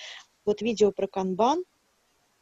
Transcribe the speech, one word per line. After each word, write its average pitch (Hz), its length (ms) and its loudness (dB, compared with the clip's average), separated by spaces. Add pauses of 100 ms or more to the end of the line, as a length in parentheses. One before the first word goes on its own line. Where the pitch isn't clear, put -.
(460)
вот 208 160 -2
видео 208 300 2
про 190 160 -4
канбан, 196 560 0 (800)